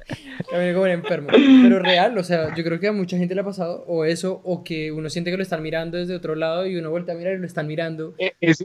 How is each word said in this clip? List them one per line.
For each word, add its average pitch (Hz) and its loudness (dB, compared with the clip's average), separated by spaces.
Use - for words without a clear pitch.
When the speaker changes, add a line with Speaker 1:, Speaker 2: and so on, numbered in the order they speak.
Speaker 1:
Camina 175 -2
como 185 0
un 185 2
enfermo. 175 -4
Pero 254 8
real, 185 4
o 185 0
sea, 165 -2
yo 165 -4
creo 165 -2
que 190 -2
a 214 2
mucha 185 -2
gente 180 -2
le 190 -2
ha 190 -4
pasado, 185 -6
o 165 -2
eso, 185 -2
o 175 -4
que 156 -8
uno 156 -8
siente 175 -4
que 185 -2
lo 190 -4
están 170 -6
mirando 165 -4
desde 180 -4
otro 170 -6
lado 160 -2
y 190 -4
uno 160 -6
voltea 175 -4
a 165 -8
mirar 180 -4
y 190 -4
lo 180 -6
están 165 -6
mirando. 160 -6
Speaker 2:
Eh, 185 -2
es-, 165 2